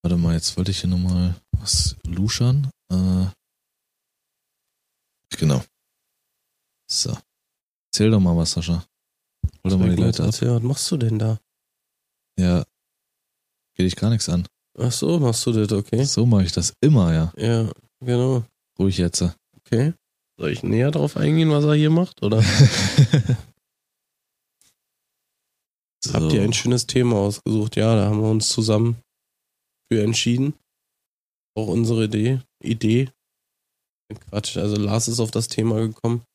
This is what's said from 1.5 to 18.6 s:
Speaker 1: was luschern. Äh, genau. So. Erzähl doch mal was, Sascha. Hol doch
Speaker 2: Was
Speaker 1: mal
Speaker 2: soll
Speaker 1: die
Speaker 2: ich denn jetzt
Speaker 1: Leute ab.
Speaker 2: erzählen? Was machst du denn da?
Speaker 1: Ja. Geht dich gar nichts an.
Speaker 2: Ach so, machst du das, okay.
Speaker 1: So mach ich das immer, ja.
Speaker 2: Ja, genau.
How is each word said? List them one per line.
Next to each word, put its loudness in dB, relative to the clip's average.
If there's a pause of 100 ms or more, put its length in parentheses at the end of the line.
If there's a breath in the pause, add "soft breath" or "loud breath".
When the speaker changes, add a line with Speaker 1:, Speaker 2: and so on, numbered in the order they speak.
Speaker 1:
was -2 (100)
luschern. 0 (220)
Äh, 2 (2000)
genau. -2 (1300)
So. -4 (760)
Erzähl 2
doch 4
mal 4
was, 0
Sascha. -2 (880)
Hol 0
doch -
Speaker 2:
Was 2
Speaker 1:
mal 2
Speaker 2:
soll 4
Speaker 1:
die 2
Speaker 2:
ich 2
denn 2
jetzt 0
Speaker 1:
Leute -2
ab. 0
Speaker 2:
erzählen? 0
Was -2
machst -4
du -2
denn 0
da? -2 (1000)
Speaker 1:
Ja. 2 (1120)
Geht 0
dich -2
gar 0
nichts -2
an. -2 (320)
Speaker 2:
Ach -2
so, 0
machst 0
du 0
das, 0
okay. -2
Speaker 1:
So 0
mach 4
ich -2
das -4
immer, 4
ja. 0
Speaker 2:
Ja, -2 (300)
genau. 0 (340)